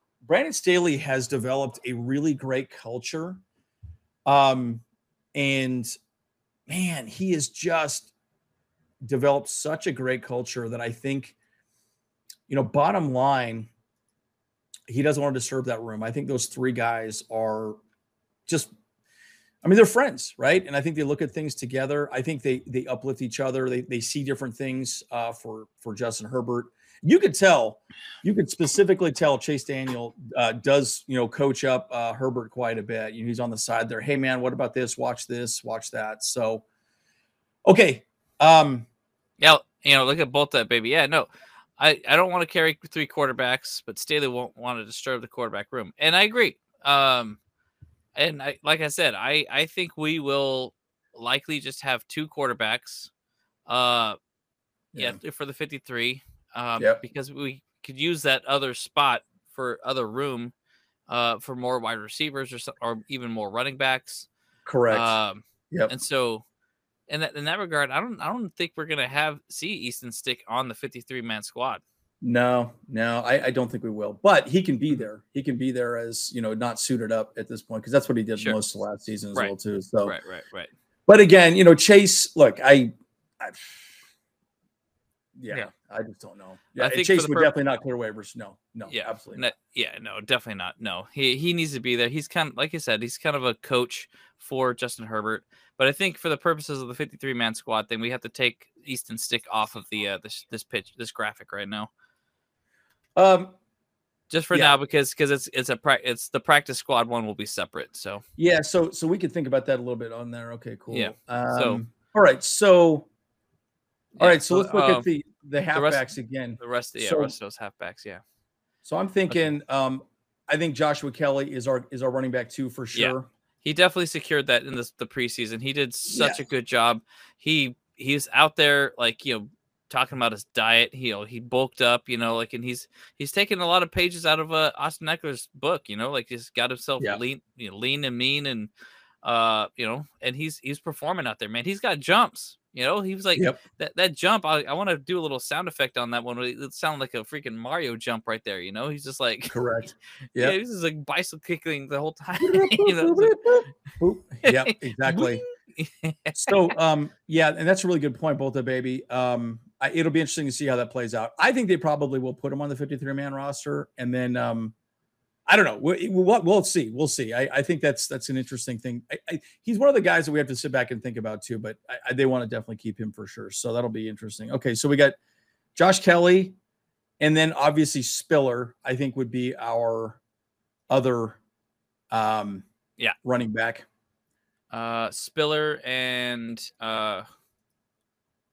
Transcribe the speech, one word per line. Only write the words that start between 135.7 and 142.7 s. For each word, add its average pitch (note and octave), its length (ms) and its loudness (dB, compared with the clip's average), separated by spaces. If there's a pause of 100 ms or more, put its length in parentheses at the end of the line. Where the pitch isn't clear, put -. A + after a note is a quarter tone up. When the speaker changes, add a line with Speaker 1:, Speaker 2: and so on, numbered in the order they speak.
Speaker 2:
you G#2 80 -8
know, A#2+ 140 -4
like, B2+ 180 -4
he's A#2+ 220 -14
got A#2+ 180 -2
himself B2+ 340 -4
Speaker 1:
Yeah. G2+ 120 -2
Speaker 2:
lean, B2 260 -6 (140)
you A2 160 -12
know, G2 60 -14
lean C3+ 260 -4
and B2+ 140 -4
mean C#3 280 -2
and, A2+ 240 -6 (540)
uh, A2+ 520 2
you A#2 120 -4
know, C3+ 180 -6 (160)
and B2+ 140 -6
he's, D#3 240 -8
he's C#3+ 200 -10
performing D#3+ 460 -6
out A2 140 -6
there, A2 100 -8
man. A#2+ 160 -6
He's G3 140 -4
got F3+ 200 -2
jumps, - 580 0 (160)